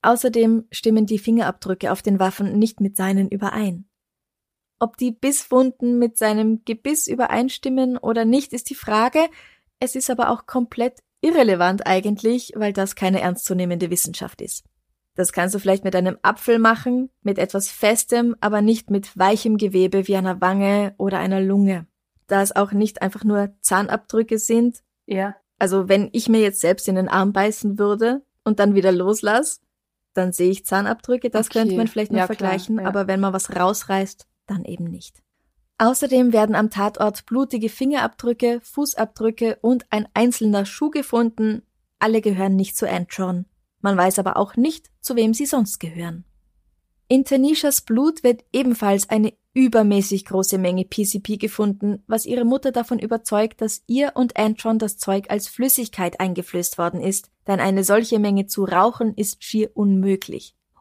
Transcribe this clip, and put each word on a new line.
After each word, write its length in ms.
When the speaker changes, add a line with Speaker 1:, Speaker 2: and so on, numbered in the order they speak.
Speaker 1:
Außerdem 680
stimmen 360
die 120
Fingerabdrücke 720
auf 120
den 160
Waffen 400
nicht 220
mit 160
seinen 320
überein. 580
Ob 200
die 120
Bisswunden 880
mit 200
seinem 460
Gebiss 440
übereinstimmen 880
oder 280
nicht, 280
ist 180
die 40
Frage. 460
Es 160
ist 140
aber 200
auch 160
komplett 540
irrelevant 640
eigentlich, 680
weil 160
das 220
keine 260
ernstzunehmende 680
Wissenschaft 520
ist. 220
Das 180
kannst 220
du 40
vielleicht 260
mit 120
einem 240
Apfel 380
machen, 500
mit 160
etwas 320
Festem, 720
aber 180
nicht 300
mit 260
weichem 400
Gewebe 520
wie 80
einer 260
Wange 560
oder 200
einer 220
Lunge. 460
Da 160
es 120
auch 180
nicht 280
einfach 240
nur 380
Zahnabdrücke 760
sind. 440
Speaker 2:
Ja. 280
Speaker 1:
Also 300
wenn 240
ich 160
mir 140
jetzt 180
selbst 260
in 100
den 120
Arm 240
beißen 460
würde 440
und 160
dann 140
wieder 180
loslass, 680
dann 200
sehe 180
ich 160
Zahnabdrücke, 640
das 160
Speaker 2:
Okay. 140
Speaker 1:
könnte 160
man 120
vielleicht 240
noch 60
Speaker 2:
Ja, 80
klar. 100
Speaker 1:
vergleichen, 420
Speaker 2:
Ja. 60
Speaker 1:
aber 220
wenn 140
man 120
was 240
rausreißt, 720
dann 180
eben 200
nicht. 380
Außerdem 540
werden 220
am 160
Tatort 560
blutige 420
Fingerabdrücke, 960
Fußabdrücke 960
und 300
ein 240
einzelner 520
Schuh 240
gefunden. 720
Alle 220
gehören 360
nicht 200
zu 120
Antron. 580
Man 160
weiß 220
aber 180
auch 200
nicht, 340
zu 160
wem 180
sie 120
sonst 340
gehören. 440
In 160
Tanishas 580
Blut 420
wird 280
ebenfalls 580
eine 220
übermäßig 720
große 340
Menge 260
P 200
C 160
P 160
gefunden, 720
was 200
ihre 180
Mutter 280
davon 260
überzeugt, 600
dass 260
ihr 280
und 220
Antron 420
das 200
Zeug 320
als 180
Flüssigkeit 720
eingeflößt 580
worden 220
ist, 300
denn 140
eine 240
solche 340
Menge 280
zu 180
rauchen 500
ist 300
schier 300
unmöglich. 800